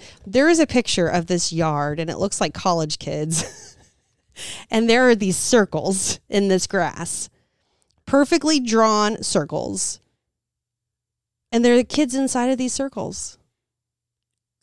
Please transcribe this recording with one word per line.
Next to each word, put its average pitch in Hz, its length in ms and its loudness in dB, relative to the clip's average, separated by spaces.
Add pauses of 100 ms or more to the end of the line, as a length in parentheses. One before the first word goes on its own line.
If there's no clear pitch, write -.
(260)
There 254 240 4
is 330 100 4
a 302 60 4
picture 190 420 0
of 170 180 -2
this 175 260 -2
yard, 151 460 -2
and 165 120 -6
it - 80 -6
looks - 220 -2
like 165 140 -2
college 165 440 -2
kids. 156 840 -6
<laughs> - 40 -20 (840)
And 226 180 2
there 247 200 6
are 233 80 6
these 185 200 0
circles 190 920 0
in 202 180 2
this 185 220 2
grass, 165 600 -4 (800)
perfectly 294 540 2
drawn 220 640 2
circles. - 760 -4 (1500)
And 240 140 2
there 240 120 6
are 247 60 6
kids 254 320 -2
inside 262 360 0
of 262 60 0
these 247 160 -4
circles. - 640 -8 (1300)